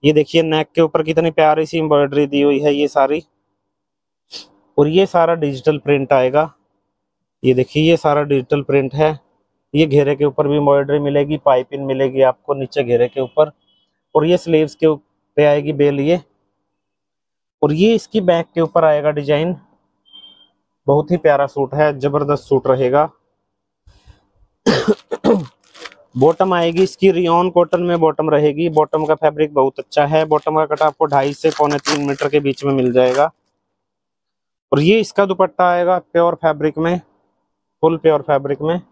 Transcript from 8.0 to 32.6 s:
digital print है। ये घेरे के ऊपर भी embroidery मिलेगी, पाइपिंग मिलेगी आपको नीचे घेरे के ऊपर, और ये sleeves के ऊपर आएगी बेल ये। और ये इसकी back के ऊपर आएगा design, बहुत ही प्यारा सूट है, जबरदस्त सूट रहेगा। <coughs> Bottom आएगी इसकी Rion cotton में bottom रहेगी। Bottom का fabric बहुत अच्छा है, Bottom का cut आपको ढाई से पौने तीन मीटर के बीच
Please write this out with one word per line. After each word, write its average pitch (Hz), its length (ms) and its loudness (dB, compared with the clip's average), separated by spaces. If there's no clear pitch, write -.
digital 143 380 -2
print 135 320 -2
है। 156 180 0
ये 151 120 2
घेरे 143 300 2
के 147 100 0
ऊपर 143 220 0
भी 143 100 0
embroidery 143 420 2
मिलेगी, 143 380 -2
पाइपिंग 139 480 -2
मिलेगी 135 380 -2
आपको 131 300 -2
नीचे 135 300 -6
घेरे 120 240 0
के 135 140 -6
ऊपर, 147 300 0
और 151 100 2
ये 175 120 2
sleeves 156 380 0
के 160 120 0
ऊपर - 580 -2
आएगी 147 300 0
बेल 143 240 0
ये। 147 220 0
और 147 120 0
ये 202 220 2
इसकी 214 280 -4
back 170 320 0
के 165 60 0
ऊपर 165 240 0
आएगा 151 260 0
design, 151 440 -2
बहुत 147 240 2
ही 180 80 0
प्यारा 143 280 2
सूट 139 280 -6
है, 147 240 0
जबरदस्त 143 440 -2
सूट 131 240 0
रहेगा। 135 420 2
<coughs> - 880 -2
Bottom 170 360 2
आएगी 170 300 0
इसकी 190 280 0
Rion 175 380 0
cotton 175 320 0
में 175 180 -2
bottom 156 300 0
रहेगी। 151 400 0
Bottom 156 360 0
का 151 100 0
fabric 151 380 -2
बहुत 135 260 0
अच्छा 147 260 -2
है, 156 200 0
Bottom 156 300 -2
का 156 100 0
cut 147 160 -4
आपको 156 240 0
ढाई 143 280 0
से 160 160 -2
पौने 147 300 -2
तीन 147 280 -4
मीटर 139 220 -4
के 147 100 0
बीच 139 260 -4